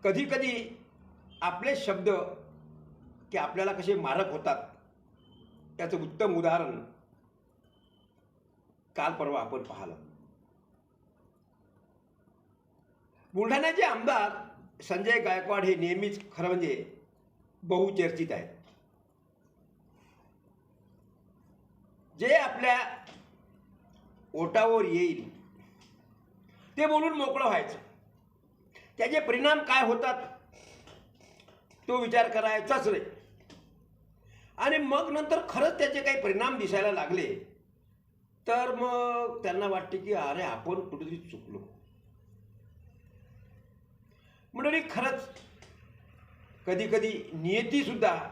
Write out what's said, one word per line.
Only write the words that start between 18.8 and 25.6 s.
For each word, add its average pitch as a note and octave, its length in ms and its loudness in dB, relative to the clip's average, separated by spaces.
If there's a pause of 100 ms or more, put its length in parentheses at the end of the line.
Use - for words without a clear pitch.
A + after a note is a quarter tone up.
जे B3+ 160 4
आपल्या B3 440 -2 (1600)
ओटावर G#3+ 500 4
येईल F3 440 0 (1500)